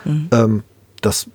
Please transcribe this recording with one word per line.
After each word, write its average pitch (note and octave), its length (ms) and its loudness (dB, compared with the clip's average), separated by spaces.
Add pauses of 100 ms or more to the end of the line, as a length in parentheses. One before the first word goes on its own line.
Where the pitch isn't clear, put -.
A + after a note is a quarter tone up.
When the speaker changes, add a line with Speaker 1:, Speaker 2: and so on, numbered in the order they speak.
Speaker 1:
Mhm. D3+ 280 -2
Speaker 2:
Ähm, A2 300 2 (380)
das, - 340 -2